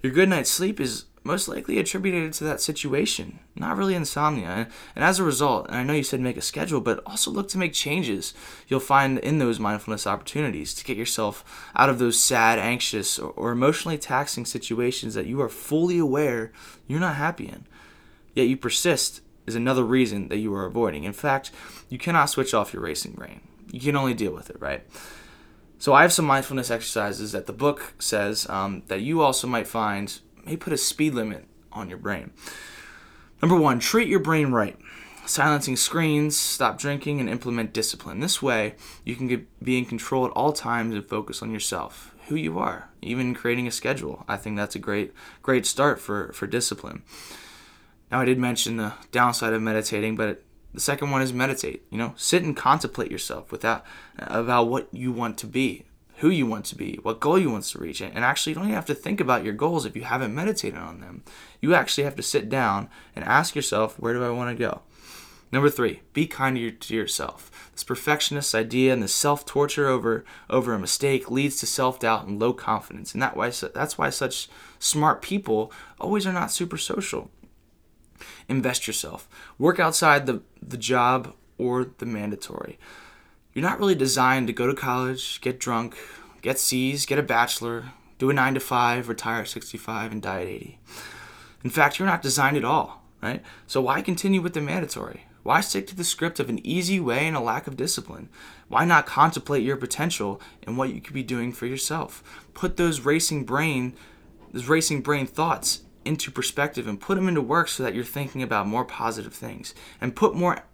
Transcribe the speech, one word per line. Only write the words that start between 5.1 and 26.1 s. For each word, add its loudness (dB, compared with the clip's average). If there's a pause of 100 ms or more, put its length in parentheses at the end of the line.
a 2
result, 2
and -8
I -2
know 0
you 2
said -2
make -2
a -8
schedule, -2
but 0
also -2
look -4
to -2
make 0
changes -2 (340)
you'll 2
find 4
in 2
those 2
mindfulness -2
opportunities -4
to -10
get -4
yourself -4
out 8
of 2
those 4
sad, 6
anxious, 0
or, -6
or -2
emotionally 2
taxing -2
situations -2
that -2
you -2
are 0
fully 0
aware 2 (360)
you're 0
not 0
happy -4
in. -16 (680)
Yet 4
you 2
persist 0 (240)
is -6
another 4
reason 4
that -2
you -2
are -2
avoiding. 0
In -6
fact, -2 (380)
you -8
cannot 4
switch 0
off 2
your -6
racing -6
brain. -14 (300)
You -10
can 2
only 2
deal 0
with -14
it, -14
right? -6 (960)
So 4
I 10
have 6